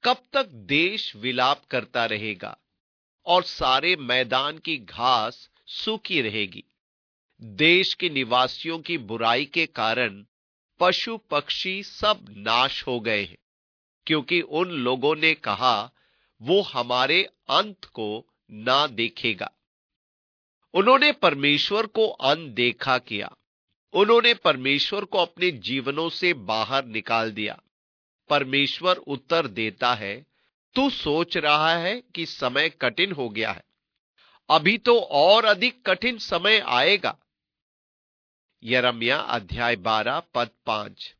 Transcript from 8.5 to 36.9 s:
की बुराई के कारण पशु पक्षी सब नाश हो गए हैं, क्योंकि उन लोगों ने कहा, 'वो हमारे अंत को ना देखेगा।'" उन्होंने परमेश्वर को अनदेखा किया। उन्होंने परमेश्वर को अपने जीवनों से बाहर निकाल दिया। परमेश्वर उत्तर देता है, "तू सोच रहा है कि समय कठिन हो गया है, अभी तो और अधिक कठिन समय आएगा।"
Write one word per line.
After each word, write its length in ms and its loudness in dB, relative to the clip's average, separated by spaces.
की 180 -8
बुराई 480 -2
के 200 -2
कारण 600 -4
पशु 380 0
पक्षी 640 -6
सब 460 -2
नाश 580 -2
हो 120 -2
गए 240 -2
हैं, 140 -14
क्योंकि 360 0
उन 280 -2
लोगों 460 0
ने 180 2
कहा, 580 0
'वो 200 2
हमारे 640 0
अंत 360 -2
को 400 -8
ना 360 0
देखेगा।'" 640 -6
उन्होंने 380 6
परमेश्वर 760 2
को 220 0
अनदेखा 920 0
किया। 380 -8
उन्होंने 400 6
परमेश्वर 720 0
को 120 -4
अपने 340 0
जीवनों 580 -6
से 240 -2
बाहर 520 -2
निकाल 460 -2
दिया। 300 -8
परमेश्वर 680 0
उत्तर 520 -4
देता 460 -2
है, 320 -8
"तू 160 2
सोच 480 -2
रहा 380 2
है 280 -4
कि 100 -8
समय 440 -2
कठिन 420 -2
हो 180 -6
गया 220 -4
है, 120 -10
अभी 280 4
तो 220 4
और 460 4
अधिक 400 0
कठिन 320 -2
समय 420 0
आएगा।" 580 0